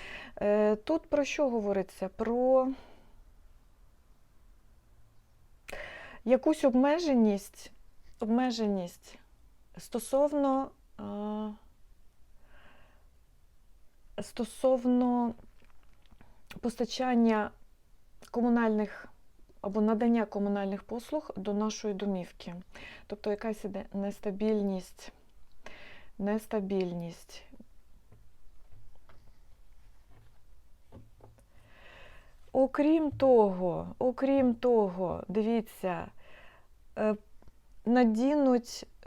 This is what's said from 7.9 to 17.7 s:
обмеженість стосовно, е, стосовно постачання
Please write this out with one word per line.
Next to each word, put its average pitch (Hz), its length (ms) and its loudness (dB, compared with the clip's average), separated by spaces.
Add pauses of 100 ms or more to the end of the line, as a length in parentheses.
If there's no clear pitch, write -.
обмеженість 220 1000 -2 (580)
стосовно, 269 960 0 (280)
е, 214 540 -8 (2750)
стосовно 247 1120 0 (1300)
постачання 233 880 2 (800)